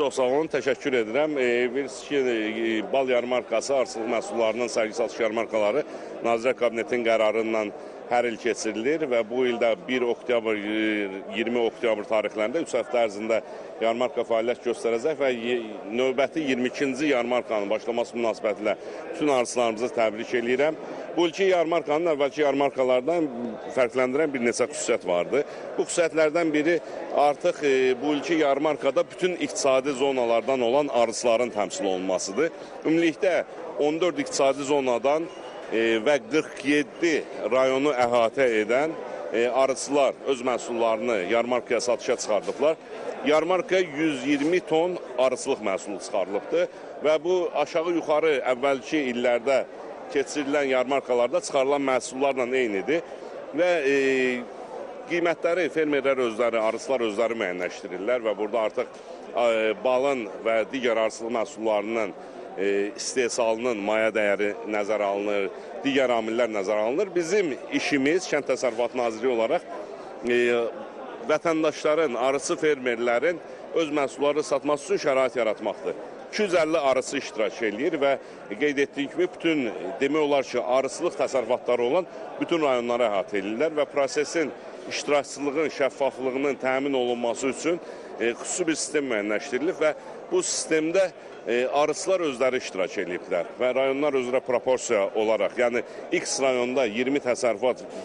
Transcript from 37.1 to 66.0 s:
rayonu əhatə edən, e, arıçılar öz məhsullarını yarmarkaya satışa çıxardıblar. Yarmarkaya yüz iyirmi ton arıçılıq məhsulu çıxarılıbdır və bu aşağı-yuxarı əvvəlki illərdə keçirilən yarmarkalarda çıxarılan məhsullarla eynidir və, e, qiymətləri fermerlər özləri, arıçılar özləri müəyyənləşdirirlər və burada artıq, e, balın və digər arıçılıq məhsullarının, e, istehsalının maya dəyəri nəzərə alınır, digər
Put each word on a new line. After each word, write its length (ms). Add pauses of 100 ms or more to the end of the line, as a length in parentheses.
rayonu 400
əhatə 520 (180)
edən, 300 (400)
e, 160
arıçılar 680 (120)
öz 180
məhsullarını 880
yarmarkaya 480
satışa 360
çıxardıblar. 600 (500)
Yarmarkaya 540
yüz 460
iyirmi 340
ton 380 (200)
arıçılıq 460
məhsulu 400
çıxarılıbdır 600 (380)
və 100 (100)
bu 120 (260)
aşağı-yuxarı 720 (200)
əvvəlki 480 (120)
illərdə 500 (500)
keçirilən 600
yarmarkalarda 680
çıxarılan 480
məhsullarla 680
eynidir 440 (560)
və, 140 (180)
e, 60 (1120)
qiymətləri 640
fermerlər 540
özləri, 340
arıçılar 480
özləri 320
müəyyənləşdirirlər 880
və 100
burada 300
artıq, 320 (320)
e, 420 (100)
balın 440 (160)
və 140 (160)
digər 260
arıçılıq 380
məhsullarının, 760 (460)
e, 380
istehsalının 840
maya 320
dəyəri 400 (160)
nəzərə 400
alınır, 400 (360)
digər 280